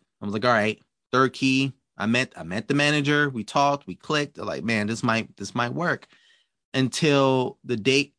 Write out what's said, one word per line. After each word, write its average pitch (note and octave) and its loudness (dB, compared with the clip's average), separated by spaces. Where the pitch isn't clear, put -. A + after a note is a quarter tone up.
I G2+ -10
was G2+ -6
like, G#2+ -4
"All B2 4
right, G#2+ 0
third B2+ 4
key." C3+ 0
I G2 -4
met, A#2+ 0
I E2+ -14
met F#2+ -6
the C#3+ -2
manager. D3 2
We A#2+ -6
talked, C#3+ 0
we - -12
clicked. D3 -4
They're G2+ -10
like, D2+ -6
"Man, G#2+ 0
this A2+ -4
might, A2+ -2
this G2 -12
might A#2+ -2
work," D3+ -4
until C3 2
the B2 -4
date C3 0